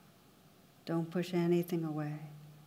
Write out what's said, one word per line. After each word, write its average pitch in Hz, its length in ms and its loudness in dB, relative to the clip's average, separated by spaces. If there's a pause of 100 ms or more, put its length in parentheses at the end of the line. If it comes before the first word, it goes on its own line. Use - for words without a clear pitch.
(840)
Don't 165 260 0
push 180 220 0
anything 175 500 4
away. 151 340 -4 (500)